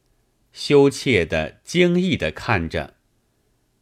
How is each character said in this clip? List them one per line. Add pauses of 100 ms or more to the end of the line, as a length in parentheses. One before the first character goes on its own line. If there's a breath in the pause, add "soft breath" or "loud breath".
(500)
羞
怯
的、
惊
异
的
看
着， (880)